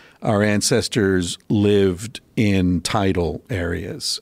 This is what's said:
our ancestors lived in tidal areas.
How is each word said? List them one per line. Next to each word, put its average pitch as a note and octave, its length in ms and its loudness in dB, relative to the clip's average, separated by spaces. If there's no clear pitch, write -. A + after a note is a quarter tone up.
our G#2 200 2
ancestors G2+ 960 0
lived G2+ 720 2
in F#2+ 460 2
tidal F2+ 680 -2
areas. F2+ 720 -6